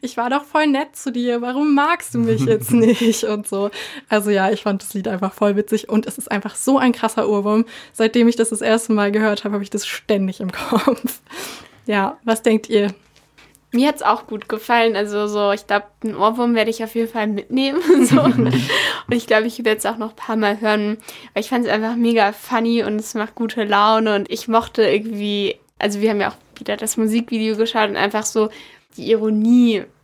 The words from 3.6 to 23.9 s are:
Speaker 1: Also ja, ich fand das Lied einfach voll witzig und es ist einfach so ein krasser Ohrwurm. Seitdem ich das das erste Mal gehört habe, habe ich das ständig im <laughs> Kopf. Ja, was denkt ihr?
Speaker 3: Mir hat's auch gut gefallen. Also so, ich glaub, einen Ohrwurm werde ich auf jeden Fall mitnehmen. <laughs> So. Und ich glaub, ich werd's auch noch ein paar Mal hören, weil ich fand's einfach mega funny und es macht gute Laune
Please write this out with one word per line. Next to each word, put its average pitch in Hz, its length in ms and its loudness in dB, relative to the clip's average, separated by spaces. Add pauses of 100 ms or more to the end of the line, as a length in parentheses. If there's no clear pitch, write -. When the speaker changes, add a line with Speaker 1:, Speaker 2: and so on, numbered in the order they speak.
Speaker 1:
Also 208 220 2
ja, 196 200 2
ich 208 120 -2
fand 202 200 -2
das - 120 -14
Lied 196 140 -4
einfach 190 260 -4
voll 202 220 2
witzig 208 320 -2
und 214 180 0
es - 120 -10
ist - 120 -12
einfach 202 240 -4
so - 240 2
ein 247 140 2
krasser 220 360 -2
Ohrwurm. 208 360 0 (280)
Seitdem 226 360 4
ich 233 80 2
das 226 140 0
das 214 100 -6
erste 226 320 0
Mal 208 200 2
gehört 214 320 0
habe, 208 100 -4
habe 202 100 -4
ich 196 60 -14
das - 160 -4
ständig 190 540 -2
im 185 120 -6
<laughs> - 0 -
Kopf. - 680 -2 (680)
Ja, 208 380 0
was 226 180 0
denkt 220 280 2
ihr? 202 240 2 (760)
Speaker 3:
Mir 254 160 4
hat's 285 140 -2
auch 214 260 0
gut 214 200 -10
gefallen. 233 480 2
Also 208 300 -2
so, 208 240 0
ich 202 160 -4
glaub, 202 160 0 (220)
einen 220 100 -4
Ohrwurm 240 400 2
werde 220 160 2
ich 226 140 -6
auf 214 100 -12
jeden 226 180 -2
Fall 214 140 -2
mitnehmen. 262 540 -2 (120)
<laughs> 277 140 8
So. - 160 6
Und - 320 4 (560)
ich 240 160 0
glaub, 220 180 4
ich 233 200 -6
werd's 214 200 0
auch 220 140 -2
noch 220 120 -6
ein - 60 -20
paar 220 200 -6
Mal 208 240 0
hören, 214 380 0 (360)
weil 208 80 -2
ich 220 60 -8
fand's 247 200 0
einfach 220 280 -2
mega 226 360 4
funny 233 520 -2
und 214 160 -2
es - 140 -12
macht 220 200 -6
gute 226 300 -4
Laune 214 500 2